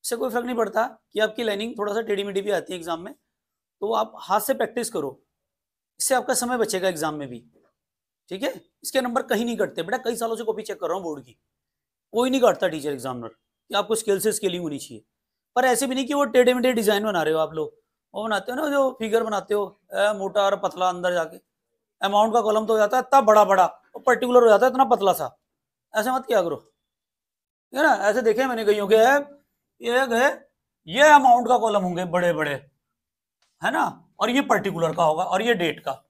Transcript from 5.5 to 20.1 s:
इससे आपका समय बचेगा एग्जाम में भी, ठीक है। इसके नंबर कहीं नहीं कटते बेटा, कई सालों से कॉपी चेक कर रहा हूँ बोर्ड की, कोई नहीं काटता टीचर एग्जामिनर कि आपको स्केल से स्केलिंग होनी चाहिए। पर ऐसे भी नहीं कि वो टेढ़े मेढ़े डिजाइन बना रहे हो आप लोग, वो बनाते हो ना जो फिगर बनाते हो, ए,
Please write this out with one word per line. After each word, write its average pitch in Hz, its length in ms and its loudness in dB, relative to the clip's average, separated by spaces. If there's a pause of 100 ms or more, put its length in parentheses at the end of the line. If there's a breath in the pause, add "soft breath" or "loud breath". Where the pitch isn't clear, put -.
इससे - 160 0
आपका 254 180 -2
समय 247 240 -2
बचेगा 190 320 -2
एग्जाम 156 260 -4
में 143 120 -10
भी, 120 120 -16 (920)
ठीक 196 120 -8
है। 277 60 -4 (340)
इसके 262 180 -2
नंबर 240 220 -2
कहीं 233 220 -2
नहीं 233 120 -4
कटते - 260 -4
बेटा, 214 160 -4
कई 233 160 -4
सालों 220 200 -4
से 226 80 -10
कॉपी 220 200 -4
चेक 196 160 -12
कर 175 80 -6
रहा 170 80 -2
हूँ 196 80 -8
बोर्ड 151 200 -10
की, 120 140 -20 (760)
कोई 247 160 0
नहीं 262 120 2
काटता 190 260 4
टीचर 151 240 -4
एग्जामिनर 123 360 -8
कि - 480 -16
आपको 208 200 0
स्केल 202 240 -2
से 214 140 0
स्केलिंग 180 300 -4
होनी 147 160 -8
चाहिए। 113 240 -18 (520)
पर 254 100 2
ऐसे 254 220 0
भी 254 80 -4
नहीं 269 120 -4
कि 285 60 -4
वो 285 140 2
टेढ़े 247 260 4
मेढ़े 247 200 0
डिजाइन 208 320 0
बना 185 180 -2
रहे 156 100 0
हो 160 60 0
आप 156 140 -2
लोग, 151 200 -6 (400)
वो 202 100 -8
बनाते 214 280 -4
हो 262 60 -6
ना 302 120 -4
जो 277 200 0 (100)
फिगर 226 240 0
बनाते 208 300 -4
हो, 202 260 -4 (140)
ए, 202 220 0